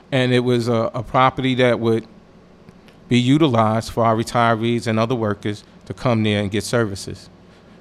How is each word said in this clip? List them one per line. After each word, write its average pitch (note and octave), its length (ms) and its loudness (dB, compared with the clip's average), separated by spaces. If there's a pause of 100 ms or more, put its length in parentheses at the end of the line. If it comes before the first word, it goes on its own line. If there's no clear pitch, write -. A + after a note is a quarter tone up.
(100)
And B2+ 220 0
it B2 80 4
was A#2+ 260 0
a, A2+ 260 0
a B2 120 -6
property C3 500 2
that A#2+ 240 2
would A2+ 300 -2 (1000)
be B2 120 2
utilized A#2+ 720 2
for A#2 120 0
our A2+ 120 2
retirees A#2 720 0
and A2 100 0
other A#2 160 -2
workers G#2 480 -4 (240)
to - 80 -12
come A2+ 300 0
there G#2 180 0
and G2 80 -6
get G2+ 140 -4
services. G2 680 -6 (500)